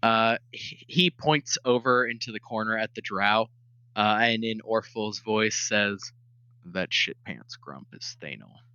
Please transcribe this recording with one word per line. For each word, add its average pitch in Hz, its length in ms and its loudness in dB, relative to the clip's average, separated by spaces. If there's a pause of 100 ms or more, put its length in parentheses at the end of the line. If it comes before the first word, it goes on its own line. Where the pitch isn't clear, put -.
Uh, 113 360 4 (140)
h-, - 340 -14
he 180 240 2
points - 540 0
over 123 420 2
into 117 260 -8
the 107 80 -8
corner 110 360 -4
at 110 180 -4
the 110 60 -10
drow, 104 480 2 (480)
uh, 107 240 4
and 113 240 2
in 113 180 -4
Orful's 107 580 -4
voice 107 360 0
says, 101 560 0 (540)
That 87 260 -4
shit - 320 0
pants - 320 -12
grump - 360 -16
is - 280 -14
Thanor. 53 360 -14 (180)